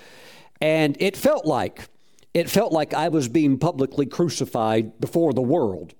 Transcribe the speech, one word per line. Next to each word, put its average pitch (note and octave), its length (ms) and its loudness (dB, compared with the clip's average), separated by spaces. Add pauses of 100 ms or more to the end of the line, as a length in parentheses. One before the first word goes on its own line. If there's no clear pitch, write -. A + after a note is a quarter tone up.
(600)
And D#3 400 2
it F#3+ 160 0
felt D4 300 2
like, A#2+ 420 -2 (460)
it E3+ 160 0
felt F#3+ 240 2
like D3+ 200 0
I D3+ 140 0
was D3 220 0
being C#3 280 2
publicly C3+ 480 -2
crucified A2+ 960 -2
before E3 320 0
the B2+ 100 0
world, A#2 580 -2